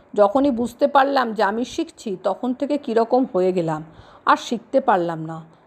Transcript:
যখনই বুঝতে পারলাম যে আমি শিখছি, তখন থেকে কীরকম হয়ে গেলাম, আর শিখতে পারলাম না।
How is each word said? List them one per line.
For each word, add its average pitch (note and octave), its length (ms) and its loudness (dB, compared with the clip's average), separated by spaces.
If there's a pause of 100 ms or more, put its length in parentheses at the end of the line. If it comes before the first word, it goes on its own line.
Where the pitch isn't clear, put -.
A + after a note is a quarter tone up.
(140)
যখনই C4 360 4
বুঝতে A#3+ 360 0
পারলাম C4+ 460 2
যে G#3 100 -2
আমি G#3+ 220 0
শিখছি, A#3+ 580 -8
তখন B3 320 -4
থেকে C4+ 240 -4
কীরকম A#3 540 0
হয়ে F#3 200 2
গেলাম, D#3+ 320 -4 (420)
আর C#4 100 4
শিখতে - 440 -4
পারলাম E3+ 460 0
না। D#3+ 180 -12 (220)